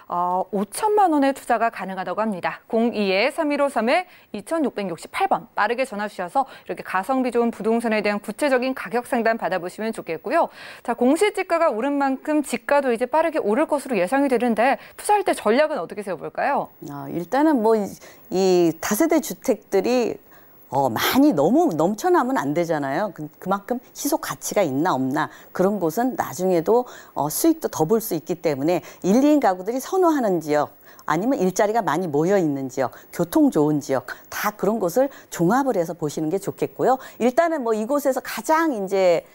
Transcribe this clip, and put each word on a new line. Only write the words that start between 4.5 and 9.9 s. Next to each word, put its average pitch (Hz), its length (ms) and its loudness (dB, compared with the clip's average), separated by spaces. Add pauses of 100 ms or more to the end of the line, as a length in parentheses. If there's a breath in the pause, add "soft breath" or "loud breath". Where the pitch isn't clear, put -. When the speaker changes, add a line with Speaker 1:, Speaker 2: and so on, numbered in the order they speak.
Speaker 1:
번 - 300 -2
빠르게 233 280 0
전화 208 220 -6
주셔서 180 400 -4 (200 loud breath)
이렇게 - 180 -10
가성비 247 480 -2
좋은 233 180 2
부동산에 220 520 0
대한 208 180 -2
구체적인 262 560 0
가격 220 320 -6
상담 226 280 0
받아보시면 185 580 -4